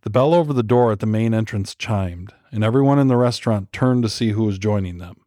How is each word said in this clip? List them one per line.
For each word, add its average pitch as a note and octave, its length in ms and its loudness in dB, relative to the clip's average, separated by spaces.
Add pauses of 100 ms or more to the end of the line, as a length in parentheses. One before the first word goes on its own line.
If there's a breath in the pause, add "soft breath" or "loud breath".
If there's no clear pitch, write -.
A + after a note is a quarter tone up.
The - 80 -6
bell B2+ 220 2
over E3 200 2
the B2+ 100 2
door A#2+ 300 4
at G#2 80 -4
the A#2+ 60 -4
main A2+ 280 0
entrance A2 400 -4
chimed, F#2+ 580 -6 (180)
and G#2+ 140 -2
everyone C#3 340 2
in C#3 100 4
the B2 80 4
restaurant A#2 560 0
turned B2+ 320 0
to A2 40 0
see A2 220 -2
who G#2+ 140 0
was G2+ 140 -2
joining F#2+ 400 -2
them. F2 280 -18